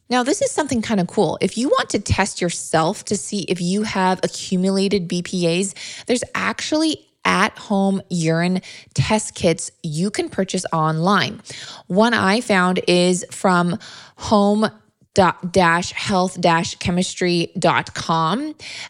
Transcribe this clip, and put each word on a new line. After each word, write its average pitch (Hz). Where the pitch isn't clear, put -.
Now, 247
this 269
is 539
something 262
kinda 196
cool. -
If 196
you 254
want 494
to 220
test -
yourself 170
to 208
see 202
if 175
you 180
have 190
accumulated 190
B 175
P 175
As, 196
there's 240
actually 302
at-home 196
urine 170
test -
kits -
you 170
can 330
purchase 185
online. 160
One 220
I 202
found 185
is 180
from 175
home 208
dot 180
dash 175
health 185
dash 170
chemistry 175
dot 156
com, 185